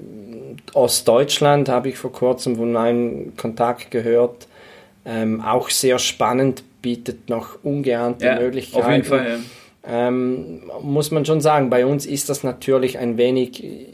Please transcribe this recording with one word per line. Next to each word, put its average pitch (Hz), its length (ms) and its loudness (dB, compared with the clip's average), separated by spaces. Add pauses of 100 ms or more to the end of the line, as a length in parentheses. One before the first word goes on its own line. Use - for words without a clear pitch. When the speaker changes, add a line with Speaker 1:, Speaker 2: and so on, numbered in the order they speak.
(760)
Speaker 1:
Ostdeutschland 139 960 4
habe 123 200 0
ich 127 80 -6
vor - 160 -8
kurzem 123 440 0
von 117 200 0
einem 120 600 0
Kontakt 120 540 -4
gehört. 120 560 2 (580)
Ähm, 110 360 -2
auch 113 300 0
sehr 127 280 2
spannend, 127 680 0 (180)
bietet 120 460 -6
noch 117 340 -6
ungeahnte 120 640 -2
Speaker 2:
Ja, 127 60 4
auf 123 60 0
jeden 120 100 0
Speaker 1:
Möglichkeiten. 127 560 0
Speaker 2:
Fall, 135 240 0
ja. 117 80 -4 (520)
Speaker 1:
Ähm, 123 760 -2 (200)
muss 147 300 0
man 151 120 0
schon 156 160 2
sagen, 143 300 4
bei 123 160 4
uns 139 200 0
ist 143 220 -6
das 139 140 -4
natürlich 131 560 0
ein 120 200 -2
wenig 127 440 0 (320)